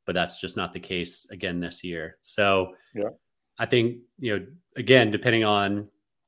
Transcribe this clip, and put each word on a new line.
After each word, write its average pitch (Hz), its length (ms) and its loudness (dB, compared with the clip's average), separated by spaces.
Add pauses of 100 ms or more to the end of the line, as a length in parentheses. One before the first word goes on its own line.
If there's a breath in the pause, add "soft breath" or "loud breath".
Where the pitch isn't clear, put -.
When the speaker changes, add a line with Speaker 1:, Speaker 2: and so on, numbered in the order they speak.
Speaker 1:
but 90 80 -4
that's 87 280 -2
just 90 160 -8
not 90 160 -6
the 90 80 -12
case 87 480 -8
again 87 320 -6
this 85 240 -10
year. 85 360 -10
So 98 540 0 (180)
Speaker 2:
Yeah. 104 180 -4 (460)
Speaker 1:
I 117 80 -4
think, 120 340 2 (180)
you 107 200 -2
know, 92 80 -8 (300)
again, 120 340 6
depending 110 360 2
on 101 420 0 (400)